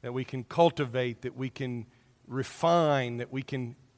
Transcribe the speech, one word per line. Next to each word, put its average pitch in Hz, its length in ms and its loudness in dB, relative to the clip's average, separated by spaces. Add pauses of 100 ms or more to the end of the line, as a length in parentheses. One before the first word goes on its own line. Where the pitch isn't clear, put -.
that 123 100 -8
we 127 140 -2
can 131 180 -8
cultivate, 127 760 2
that 123 160 -8
we 131 140 -4
can 120 340 -6 (420)
refine, 139 880 2
that 120 140 -8
we 135 120 -4
can 127 320 -6 (220)